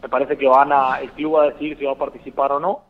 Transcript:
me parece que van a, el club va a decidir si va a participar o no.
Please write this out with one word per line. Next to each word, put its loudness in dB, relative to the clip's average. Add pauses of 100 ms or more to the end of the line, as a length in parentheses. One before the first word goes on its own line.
me -10
parece 0
que 0
van 6
a, 0
el -10
club -2
va 6
a 2
decidir -10
si -6
va -2
a -8
participar -4
o -2
no. -4